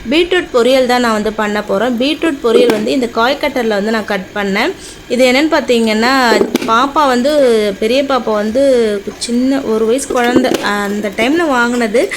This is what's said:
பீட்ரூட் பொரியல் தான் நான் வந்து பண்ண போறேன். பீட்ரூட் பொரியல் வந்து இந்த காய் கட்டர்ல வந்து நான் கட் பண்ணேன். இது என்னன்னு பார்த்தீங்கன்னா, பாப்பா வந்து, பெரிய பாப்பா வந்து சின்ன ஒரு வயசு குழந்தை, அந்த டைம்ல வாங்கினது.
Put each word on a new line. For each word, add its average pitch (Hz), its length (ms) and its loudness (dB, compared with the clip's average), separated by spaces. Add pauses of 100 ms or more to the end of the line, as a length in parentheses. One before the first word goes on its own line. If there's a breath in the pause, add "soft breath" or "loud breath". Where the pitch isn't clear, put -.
பீட்ரூட் 349 420 0
பொரியல் 254 340 2
தான் 247 160 0
நான் 226 120 0
வந்து 214 200 -2
பண்ண 208 300 -4
போறேன். 220 340 -2
பீட்ரூட் 269 440 -2
பொரியல் 233 300 4
வந்து 220 200 -2
இந்த 254 160 -2
காய் 240 340 -2
கட்டர்ல 247 360 -2
வந்து 208 140 -2
நான் 220 140 -2
கட் 196 280 -6
பண்ணேன். 208 380 -2 (380 loud breath)
இது 254 160 2
என்னன்னு 277 260 2
பார்த்தீங்கன்னா, 233 640 2 (520)
பாப்பா 262 420 2
வந்து, 254 260 2 (460)
பெரிய 254 240 0
பாப்பா 254 300 -2
வந்து 214 300 0 (540)
சின்ன 262 440 0
ஒரு 220 240 -2
வயசு 254 220 0
குழந்தை, 247 420 2 (240)
அந்த 202 360 -4
டைம்ல 285 380 0
வாங்கினது. 240 560 0 (140)